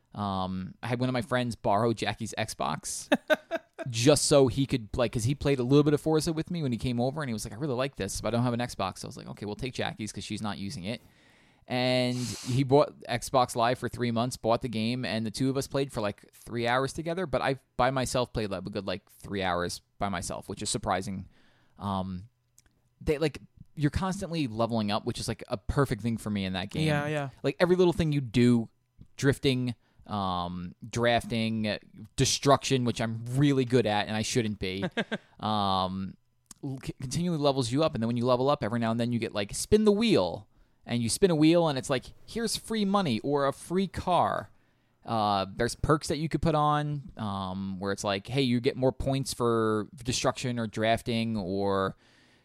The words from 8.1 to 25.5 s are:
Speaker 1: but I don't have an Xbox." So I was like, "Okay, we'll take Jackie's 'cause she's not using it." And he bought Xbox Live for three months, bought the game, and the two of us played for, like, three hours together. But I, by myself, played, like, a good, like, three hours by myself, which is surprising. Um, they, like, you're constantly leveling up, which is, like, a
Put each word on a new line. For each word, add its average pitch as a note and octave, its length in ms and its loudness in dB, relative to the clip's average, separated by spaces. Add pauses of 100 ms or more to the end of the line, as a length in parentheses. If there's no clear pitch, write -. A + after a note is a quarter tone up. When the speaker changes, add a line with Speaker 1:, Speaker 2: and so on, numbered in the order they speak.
Speaker 1:
but G#2+ 120 -2
I A#2 40 2
don't A#2+ 60 4
have B2 100 2
an A#2 60 -2
Xbox." G#2 400 -6
So G#2+ 80 -10
I - 20 -8
was A2 80 -14
like, G#2+ 120 -14
"Okay, A2 160 -12
we'll G#2 100 -6
take C3 180 -8
Jackie's G#2+ 380 -6
'cause G2 120 -10
she's G#2+ 180 -8
not G#2 160 -6
using F2+ 260 -8
it." A2 180 -8 (640)
And B2 500 0
he B2 460 -2
bought C#3 300 4 (140)
Xbox B2 480 0
Live A#2+ 220 2
for B2 100 -6
three A#2+ 220 -2
months, A#2+ 280 -2
bought A2+ 260 0
the C3 60 -6
game, A2+ 360 -2
and A2 180 -2
the A2 80 -4
two C3 200 0
of C3 60 -2
us C3+ 100 -4
played C#3 260 -2
for, A#2+ 80 -4
like, G#2 320 -4
three A#2 340 -6
hours C3 260 2
together. E3+ 340 -4
But B2+ 160 0
I, C3+ 160 0 (180)
by B2+ 140 4
myself, B2+ 420 -2
played, G#2+ 160 -2
like, F#2 160 -6
a G#2 60 -8
good, G2+ 160 -6
like, F#2 160 -4 (180)
three F#2+ 220 -4
hours F2 380 -2 (180)
by G2+ 100 -2
myself, F2 400 -6
which G2+ 140 -8
is G#2 80 -4
surprising. F#2+ 560 -4 (500)
Um, F#2+ 460 -6 (800)
they, D3 180 0
like, D#3 180 -2 (380)
you're C#3+ 160 0
constantly F3+ 560 -2
leveling A2 440 0
up, A2 140 0
which A#2+ 140 -4
is, - 80 -6
like, A2+ 200 -6
a A#2 100 -4